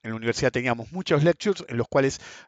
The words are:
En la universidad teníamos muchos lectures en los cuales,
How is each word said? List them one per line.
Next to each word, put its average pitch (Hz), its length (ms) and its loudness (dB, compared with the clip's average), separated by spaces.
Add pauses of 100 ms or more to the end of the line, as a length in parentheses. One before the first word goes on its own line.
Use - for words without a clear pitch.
En 113 80 -8
la 110 60 -6
universidad 117 360 0
teníamos 120 400 -2
muchos 165 320 2
lectures 175 440 0
en 117 100 -6
los 113 100 -2
cuales, 135 320 0 (280)